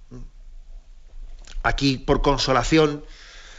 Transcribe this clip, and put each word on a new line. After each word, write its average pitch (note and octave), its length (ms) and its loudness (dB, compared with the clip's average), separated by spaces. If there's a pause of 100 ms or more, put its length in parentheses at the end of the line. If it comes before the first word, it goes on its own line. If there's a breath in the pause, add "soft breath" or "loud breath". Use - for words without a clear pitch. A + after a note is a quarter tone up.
(1600)
Aquí, C3 340 2
por B2 240 2
consolación, C#3+ 840 4 (560 loud breath)